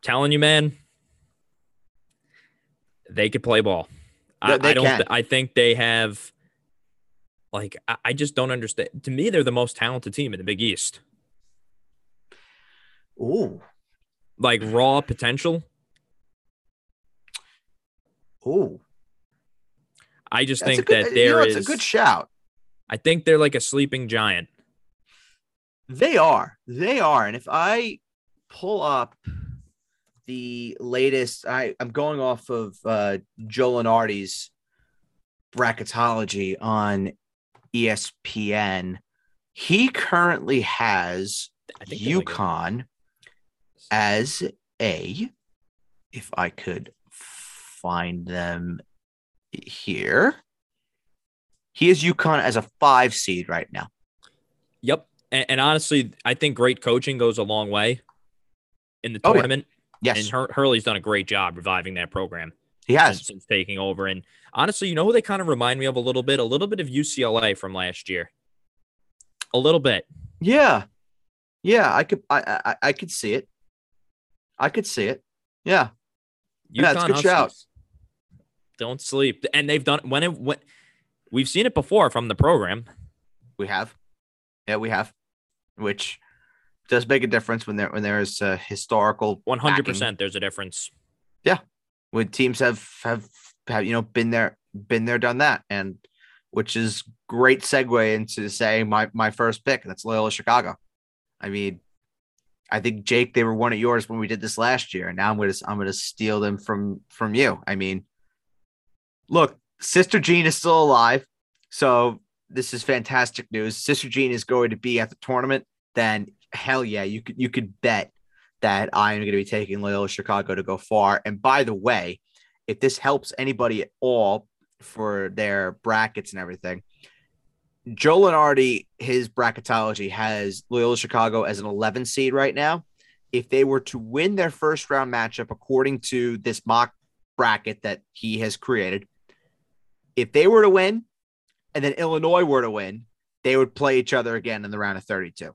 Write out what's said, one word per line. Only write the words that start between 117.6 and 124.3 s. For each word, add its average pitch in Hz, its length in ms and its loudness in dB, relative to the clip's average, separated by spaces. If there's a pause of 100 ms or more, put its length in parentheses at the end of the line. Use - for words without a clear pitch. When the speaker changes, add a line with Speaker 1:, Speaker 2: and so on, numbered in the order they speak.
Speaker 2:
bet 101 300 -2 (500)
that 104 320 2
I 104 200 4
am 104 60 -4
gonna 104 140 -4
be 98 120 0
taking 101 360 -4
Loyola 101 280 -2
Chicago 98 460 -4
to 92 80 -6
go 95 140 -6
far. 101 480 2
And 104 160 -10
by 131 240 4
the 110 80 -6
way, 95 460 -2 (460)
if 107 140 -6
this 135 180 0
helps 135 400 -2
anybody 120 460 -2
at - 60 -12 (100)
all 117 480 0 (320)